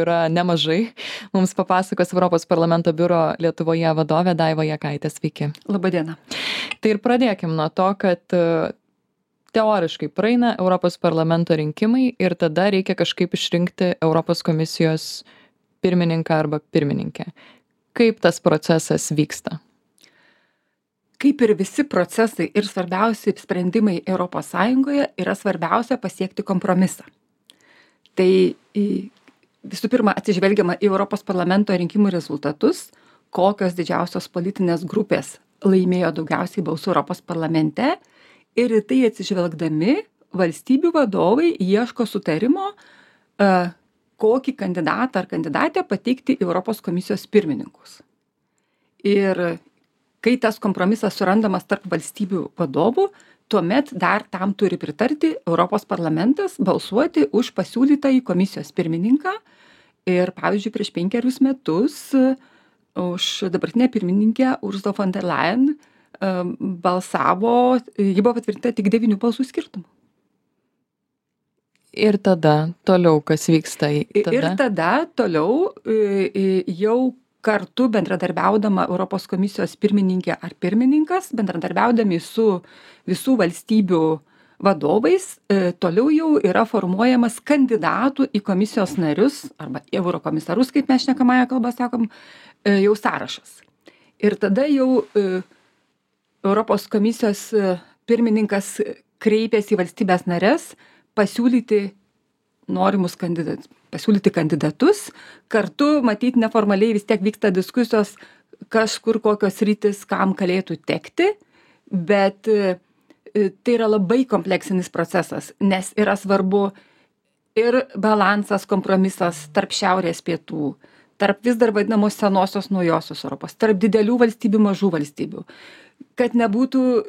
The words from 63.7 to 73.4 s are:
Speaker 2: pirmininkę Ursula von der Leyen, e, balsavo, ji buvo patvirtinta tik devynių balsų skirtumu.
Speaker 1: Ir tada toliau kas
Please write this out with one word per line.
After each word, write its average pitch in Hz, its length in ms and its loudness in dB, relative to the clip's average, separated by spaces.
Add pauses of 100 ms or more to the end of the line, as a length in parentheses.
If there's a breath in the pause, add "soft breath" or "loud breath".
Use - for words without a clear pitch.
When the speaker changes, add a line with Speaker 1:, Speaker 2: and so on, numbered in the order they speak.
Speaker 2:
pirmininkę 220 720 0
Ursula 196 320 -6
von 196 180 -2
der 185 120 -6
Leyen, 185 540 0 (420 soft breath)
e, 196 80 -4 (300)
balsavo, 185 1200 0 (180)
ji 196 240 2
buvo 233 160 4
patvirtinta 233 380 -4
tik 196 160 2
devynių 214 300 2
balsų 240 260 0
skirtumu. - 400 -10 (2000)
Speaker 1:
Ir 208 280 2
tada 160 480 2 (160)
toliau 175 400 4
kas 156 240 -2